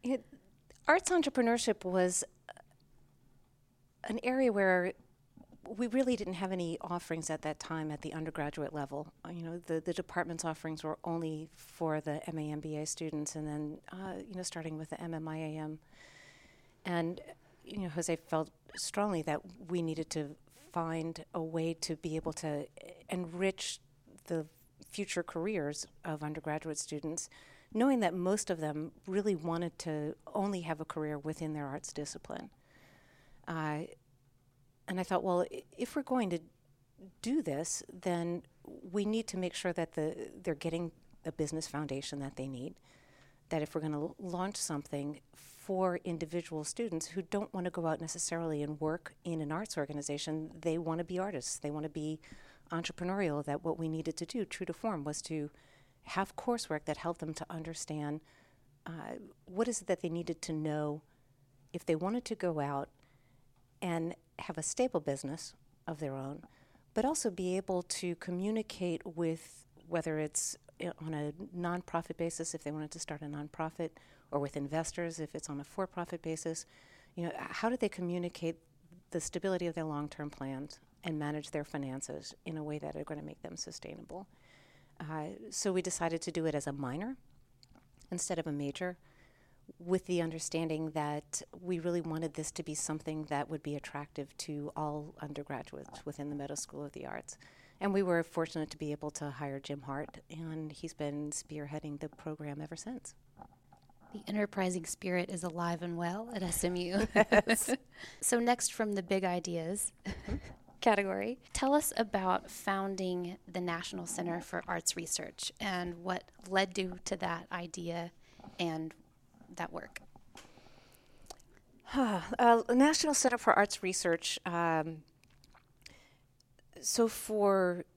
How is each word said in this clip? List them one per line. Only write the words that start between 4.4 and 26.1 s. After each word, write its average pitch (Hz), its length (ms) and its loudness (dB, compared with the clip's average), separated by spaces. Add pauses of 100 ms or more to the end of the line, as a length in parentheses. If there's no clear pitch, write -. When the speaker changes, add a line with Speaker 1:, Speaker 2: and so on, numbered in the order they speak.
Speaker 1:
where 185 400 6 (760)
we 220 200 -2
really 247 280 6
didn't 190 200 -2
have 185 160 0
any 175 280 0
offerings 165 500 -2
at 156 120 0
that 151 180 -2
time 156 320 -2
at 147 100 -6
the - 120 -6
undergraduate 151 600 -2
level. 143 340 -4 (180)
Uh, 165 60 -8
you 175 100 -8
know, 165 240 -6
the, 160 160 0
the 170 120 -2
department's 170 520 -2
offerings 160 380 -4
were 156 200 -2
only 160 520 -2
for 156 440 0
the 151 300 -2
M 160 80 -2
A 151 140 -2
M 151 80 -2
B 151 180 -4
A 151 80 -2
students, 151 500 -4
and 151 120 -2
then, 151 320 -4 (120)
uh, 190 220 -8 (140)
you 196 80 -10
know, 180 80 -4
starting 160 340 -6
with 156 140 -8
the - 100 -6
M 165 120 -4
M 160 140 -4
I 156 100 -4
A 156 200 -4
M. 156 220 -6 (1080)
And, 170 340 0 (440)
you 208 160 -8
know, 185 100 -2
Jose 165 260 0
felt 160 360 -2 (260)
strongly 202 460 2
that 151 180 0 (280)
we 175 120 2
needed 160 300 0
to 151 240 -2 (360)
find 165 600 -2
a 170 80 0
way 160 320 2
to 165 220 -2
be 156 200 -4
able 160 180 0
to 151 340 -2 (420)
enrich 180 680 0 (460)
the 160 200 0 (520)
future 185 260 0 (100)
careers 165 440 0 (260)
of 151 200 -2